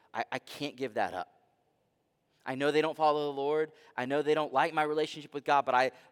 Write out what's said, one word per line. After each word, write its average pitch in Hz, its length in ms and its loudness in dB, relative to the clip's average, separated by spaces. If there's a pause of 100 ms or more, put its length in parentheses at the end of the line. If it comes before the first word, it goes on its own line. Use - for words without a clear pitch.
(120)
"I, 113 200 -4
I 127 60 -6
can't 143 380 -10
give 127 180 -6
that 98 200 -2
up. 90 140 -8 (1160)
I 131 120 -6
know 143 140 2
they 151 120 4
don't 156 140 -2
follow 151 360 2
the 139 80 -6
Lord. 151 320 0 (240)
I 123 80 -4
know 139 180 0
they 151 120 2
don't 151 180 0
like 156 220 2
my 156 80 2
relationship 151 500 -4
with 143 120 -10
God, 143 200 4
but 127 100 0
I, 127 180 4 (200)